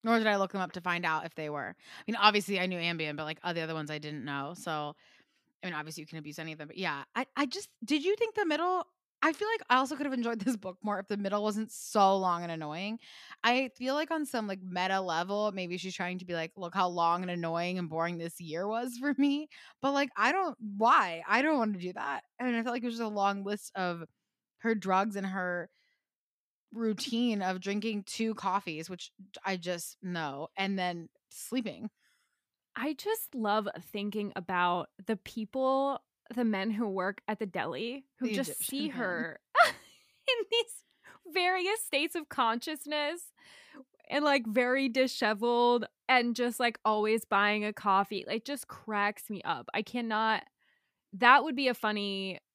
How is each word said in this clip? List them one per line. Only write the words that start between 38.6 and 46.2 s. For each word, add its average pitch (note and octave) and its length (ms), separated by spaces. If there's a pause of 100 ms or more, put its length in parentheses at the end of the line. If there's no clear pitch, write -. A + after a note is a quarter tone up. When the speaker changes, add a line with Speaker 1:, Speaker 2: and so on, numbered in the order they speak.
Speaker 2:
see C#4+ 200
Speaker 1:
men. C4 100
Speaker 2:
her F3 420 (140)
<laughs> D#5+ 120
in - 840
these - 840
various F#4 500
states D4 320
of D#4+ 140
consciousness D4 920 (880)
and, D4 140
like, C#4 240
very B3+ 420
disheveled A#3+ 960 (220)
and A#3+ 280